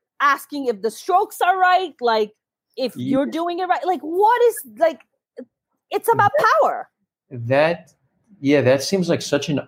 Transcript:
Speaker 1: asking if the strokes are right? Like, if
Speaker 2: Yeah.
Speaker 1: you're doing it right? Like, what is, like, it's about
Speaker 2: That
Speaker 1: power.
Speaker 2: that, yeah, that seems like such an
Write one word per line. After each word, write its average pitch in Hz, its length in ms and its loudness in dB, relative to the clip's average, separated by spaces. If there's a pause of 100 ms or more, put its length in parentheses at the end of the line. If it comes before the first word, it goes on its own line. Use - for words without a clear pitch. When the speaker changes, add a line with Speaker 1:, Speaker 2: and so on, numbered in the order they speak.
(200)
Speaker 1:
asking 285 460 -2
if 214 160 -4
the 220 80 -4
strokes 381 520 -2
are 370 160 0
right? 370 420 2
Like, 220 320 0 (440)
if 254 200 -6
Speaker 2:
Yeah. 127 140 -6
Speaker 1:
you're 269 160 0
doing 339 320 -6
it 370 100 -4
right? 359 180 -2
Like, 349 140 -2
what 415 440 2
is, 453 120 2 (220)
like, 320 240 0 (880)
it's 403 200 -4
about 427 280 2
Speaker 2:
That 523 80 2 (160)
Speaker 1:
power. - 260 -2 (420)
Speaker 2:
that, 139 600 0 (480)
yeah, 139 220 4
that 135 200 4
seems 190 260 -2
like - 140 -2
such - 280 -2
an 139 180 -2